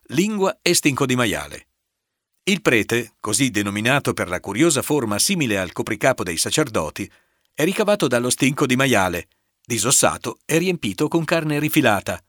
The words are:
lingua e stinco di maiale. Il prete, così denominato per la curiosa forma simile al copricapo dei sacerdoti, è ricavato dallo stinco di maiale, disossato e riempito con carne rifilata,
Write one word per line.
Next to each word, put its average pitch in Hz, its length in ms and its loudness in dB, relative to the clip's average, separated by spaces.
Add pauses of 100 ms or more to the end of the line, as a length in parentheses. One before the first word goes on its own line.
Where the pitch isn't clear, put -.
lingua 190 540 -2
e 175 120 2
stinco 143 320 2
di 127 100 0
maiale. 78 520 -4 (760)
Il 190 180 0
prete, 117 580 0
così 120 300 0
denominato 104 640 0
per 90 160 -4
la 87 100 -4
curiosa 127 420 0
forma 110 380 -2
simile 139 380 0
al 92 160 -4
copricapo 117 500 -2
dei 87 140 -6
sacerdoti, 104 720 -2 (440)
è 143 100 -2
ricavato 196 440 0
dallo 120 220 0
stinco 143 360 0
di 127 100 2
maiale, 98 520 2 (340)
disossato 110 840 0
e 156 120 2
riempito 160 520 -2
con 165 160 0
carne 156 340 0
rifilata, 113 680 0